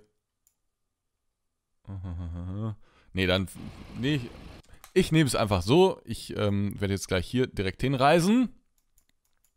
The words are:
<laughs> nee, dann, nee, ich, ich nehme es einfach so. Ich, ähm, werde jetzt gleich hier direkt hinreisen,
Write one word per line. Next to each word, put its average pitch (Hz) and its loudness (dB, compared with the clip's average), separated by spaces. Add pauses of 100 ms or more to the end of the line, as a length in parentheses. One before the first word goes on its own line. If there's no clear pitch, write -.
(1900)
<laughs> 90 -8 (400)
nee, 92 2
dann, 92 4 (520)
nee, 139 0
ich, 120 -4 (640)
ich - 2
nehme 156 6
es - -2
einfach 101 2
so. 120 4
Ich, - -10
ähm, 101 -2
werde 98 0
jetzt 95 -4
gleich 92 -2
hier 123 0
direkt - -6
hinreisen, 160 4 (1080)